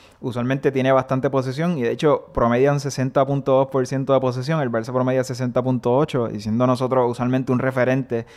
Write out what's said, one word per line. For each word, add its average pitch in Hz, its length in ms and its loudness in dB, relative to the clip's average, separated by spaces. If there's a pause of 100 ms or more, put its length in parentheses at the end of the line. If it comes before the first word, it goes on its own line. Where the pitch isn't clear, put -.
(220)
usualmente 131 500 -2
tiene 131 200 2
bastante 131 380 0
posesión, 135 480 -2
y 131 60 -4
de 117 80 0
hecho 139 420 2
promedian 127 460 2
sesenta 135 460 0
punto 139 280 0
dos 135 140 4
por 131 200 -2
ciento 135 260 0
de 131 80 6
posesión, 131 400 -2
el 131 80 -2
Barça 113 240 -4
promedia 127 300 2
sesenta 127 380 -4
punto 123 360 0
ocho, 127 320 0
y 107 100 -6
siendo 110 280 0
nosotros 127 440 2
usualmente 127 400 -2
un 123 80 2
referente 127 680 -2 (100)